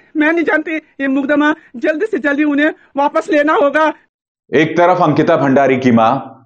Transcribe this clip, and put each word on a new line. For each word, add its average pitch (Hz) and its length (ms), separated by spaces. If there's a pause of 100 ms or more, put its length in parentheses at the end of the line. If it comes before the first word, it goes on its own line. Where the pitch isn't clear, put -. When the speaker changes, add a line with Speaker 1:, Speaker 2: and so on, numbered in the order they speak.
(160)
Speaker 1:
मैं 311 160
नहीं 339 120
जानती, 311 320
ये 277 320
मुकदमा 294 460 (220)
जल्दी 311 300
से 392 120
जल्दी 285 260
उन्हें 294 280 (240)
वापस 294 340
लेना 294 220
होगा। 311 400 (640)
Speaker 2:
एक 160 220
तरफ 175 260
अंकिता 156 340
भंडारी 135 400
की 123 160
मां 113 260 (280)